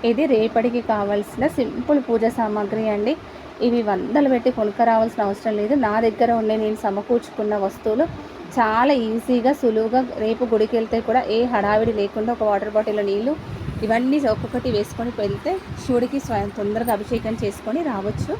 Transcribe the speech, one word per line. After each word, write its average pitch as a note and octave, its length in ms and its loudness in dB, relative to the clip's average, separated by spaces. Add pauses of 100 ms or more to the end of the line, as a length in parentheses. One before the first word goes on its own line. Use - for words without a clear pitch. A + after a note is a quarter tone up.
ఇది A#3+ 220 2
రేపటికి A3+ 500 2 (100)
కావాల్సిన G3+ 560 0 (100)
సింపుల్ C4+ 480 0
పూజ A3+ 200 2 (120)
సామాగ్రి G#3 560 -2
అండి. G#3 200 0 (540)
ఇవి A#3+ 120 2 (100)
వందలు A#3+ 440 2
పెట్టి B3 160 2 (100)
కొనుక్కరావాల్సిన A3+ 680 2
అవసరం G#3 320 -2
లేదు. G#3 140 2 (100)
నా G#3 80 2 (140)
దగ్గర A#3 340 2
ఉండే A3 240 2
నేను G#3+ 220 0
సమకూర్చుకున్న G#3+ 720 -2 (100)
వస్తువులు A3 400 0 (500)
చాలా A#3+ 380 4 (140)
ఈజీగా, A#3 520 2
సులువుగా A3+ 420 2 (220)
రేపు A3+ 280 0
గుడికి G#3+ 260 2
వెళ్తే A3+ 220 0 (100)
కూడా B3 120 4 (140)
ఏ - 20 2 (140)
హడావిడి G#3+ 500 2
లేకుండా G#3+ 340 -2
ఒక A3+ 140 -2
వాటర్ G3+ 280 0
బాటిల్లో G#3+ 340 0
నీళ్ళు A3+ 240 0 (500)
ఇవన్నీ B3 320 2 (160)
ఒక్కొక్కటి B3 440 -4
వేసుకొని A#3 340 -4 (100)
వెళ్తే G#3 300 -2 (320)
శివుడికి B3 420 0
స్వయం G3+ 320 -2
తొందరగా A3 400 -2
అభిషేకం A3 460 -4
చేసుకొని G#3+ 360 -4 (120)
రావచ్చు. G3+ 480 -4